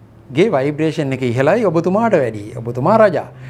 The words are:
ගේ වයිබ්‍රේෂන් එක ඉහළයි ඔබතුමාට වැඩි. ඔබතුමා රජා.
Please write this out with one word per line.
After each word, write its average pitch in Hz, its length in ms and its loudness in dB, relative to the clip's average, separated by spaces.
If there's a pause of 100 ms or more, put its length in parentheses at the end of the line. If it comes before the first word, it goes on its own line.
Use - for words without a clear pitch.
(320)
ගේ 175 180 2
වයිබ්‍රේෂන් 147 640 -2
එක 127 100 -4
ඉහළයි 139 440 2
ඔබතුමාට 180 520 2
වැඩි. 110 260 -2 (120)
ඔබතුමා 123 420 0
රජා. 175 300 2 (220)